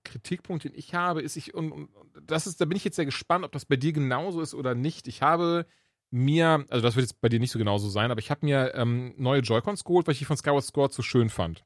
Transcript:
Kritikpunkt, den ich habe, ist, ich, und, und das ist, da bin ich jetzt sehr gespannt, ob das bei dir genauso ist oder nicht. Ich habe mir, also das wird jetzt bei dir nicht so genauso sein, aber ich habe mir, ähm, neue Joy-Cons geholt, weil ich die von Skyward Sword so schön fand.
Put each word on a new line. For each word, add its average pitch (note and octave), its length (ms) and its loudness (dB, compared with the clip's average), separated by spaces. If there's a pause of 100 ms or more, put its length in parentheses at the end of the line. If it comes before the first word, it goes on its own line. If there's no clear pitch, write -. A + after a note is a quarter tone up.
Kritikpunkt, - 600 -8
den C#3+ 100 -12
ich - 200 -12
habe, F3 280 -2
ist, D3+ 140 -8
ich, - 180 -12
und, D#3+ 180 -6
und D3 180 -14 (320)
das D#3+ 240 -2
ist, F3+ 140 -4
da F3+ 60 2
bin E3+ 100 0
ich - 80 -4
jetzt G3 120 -6
sehr E3 100 0
gespannt, E3+ 380 0
ob - 80 -10
das C#3+ 140 -8
bei C#3+ 100 4
dir C#3+ 160 0
genauso D3+ 480 -2
ist D#3 140 -6
oder B2+ 200 -2
nicht. C3 340 -4
Ich - 140 -12
habe E3+ 440 2 (440)
mir, D3 580 4
also A#2+ 140 0
das A#2 120 2
wird B2+ 120 2
jetzt - 140 -10
bei A#2 80 4
dir A2+ 120 2
nicht B2 100 0
so - 80 -2
genauso G#2 300 0
sein, G#2 220 0
aber A2+ 100 -4
ich - 100 -6
habe D3 140 -4
mir, C3+ 300 2
ähm, B2 420 -2
neue C3+ 240 2
Joy-Cons A#2 440 0
geholt, F3 220 2
weil D#3+ 60 2
ich C3 60 -6
die C#3 80 -8
von D3+ 100 -2
Skyward C#3+ 280 2
Sword C#3 280 0
so - 100 -4
schön A#2 280 2
fand. E2 360 -6